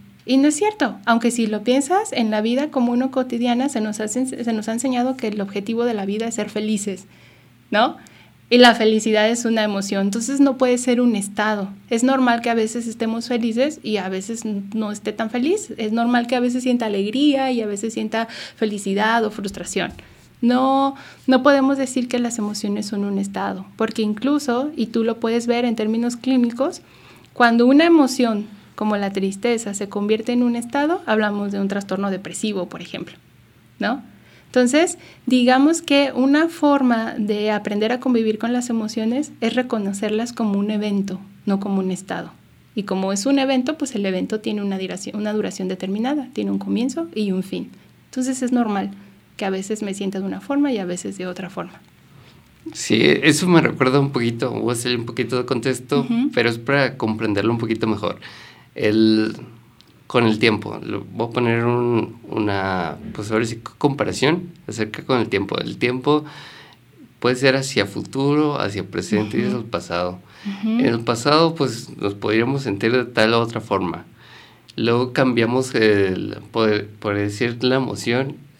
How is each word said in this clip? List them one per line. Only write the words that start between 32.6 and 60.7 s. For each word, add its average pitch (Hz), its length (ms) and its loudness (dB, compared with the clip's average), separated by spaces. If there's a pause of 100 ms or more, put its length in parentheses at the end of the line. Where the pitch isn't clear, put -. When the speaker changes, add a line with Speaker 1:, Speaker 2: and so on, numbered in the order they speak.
Speaker 1:
por 170 140 -12
ejemplo, 175 320 -12 (640)
¿no? 233 240 -2 (440)
Entonces, 269 520 2 (280)
digamos 254 560 4
que 277 320 2
una 277 340 4
forma 254 720 2
de 208 320 0
aprender 208 400 0
a 247 80 0
convivir 226 400 2
con 233 140 -2
las 247 180 -2
emociones 226 720 -2
es 226 160 0
reconocerlas 214 760 -2
como 202 280 0
un 202 100 -2
evento, 202 480 -2 (260)
no 196 140 0
como 196 220 -2
un 185 100 0
estado. 175 400 -6 (460)
Y 202 80 -2
como 190 280 -2
es 196 140 -2
un 277 140 4
evento, 262 380 0
pues 285 180 -6
el 202 100 -2
evento 190 320 -2
tiene 214 240 -4
una 196 160 -2
duración, 185 380 -8
una 208 160 -4
duración 196 340 -4
determinada, 214 680 -4
tiene 196 180 -2
un 196 80 -2
comienzo 247 560 -2
y 208 160 0
un 185 100 -2
fin. 185 280 -8 (360)
Entonces 254 360 -4
es 247 100 -2
normal 202 400 0 (440)
que - 80 -6
a 196 60 -2
veces 196 320 -4
me 202 100 -4
sienta 196 280 -4
de 196 60 -4
una 190 140 -6
forma 285 320 0
y 220 60 0
a 190 60 -4
veces 180 340 -6
de 185 80 -6
otra 180 240 -8
forma. 180 300 -10 (920)
Speaker 2:
Sí, - 300 0
eso 147 460 4
me 170 120 8
recuerda 131 400 2
un 139 100 2
poquito, 120 400 -2
voy 113 220 -2
a 120 40 -2
salir 123 220 -2
un 117 80 -6
poquito 120 300 -4
de 123 80 0
contexto, 123 560 -2
Speaker 1:
Ujú. 233 320 0
Speaker 2:
pero 120 160 2
es 117 100 -2
para 135 380 0
comprenderlo 107 560 0
un 117 60 0
poquito 113 280 -2
mejor. 95 320 -2 (560)
El, 110 640 2 (720)
con 120 200 2
el 110 120 2
tiempo, 107 440 2